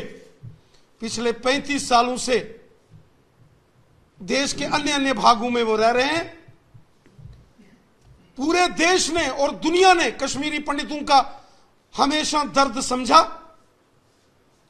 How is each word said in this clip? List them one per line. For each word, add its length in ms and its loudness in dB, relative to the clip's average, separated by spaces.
पिछले 320 -4
पैंतीस 560 -4
सालों 280 2
से 220 -2
देश 320 -4
के 120 -6
अन्य 260 -2
अन्य 240 0
भागों 340 4
में 140 0
वो 120 0
रह 160 2
रहे 160 0
हैं। 180 -2
पूरे 320 2
देश 420 2
ने 180 -2
और 280 -2
दुनिया 380 4
ने 220 0
कश्मीरी 440 -4
पंडितों 420 -6
का 200 4
हमेशा 480 0
दर्द 300 0
समझा। 380 4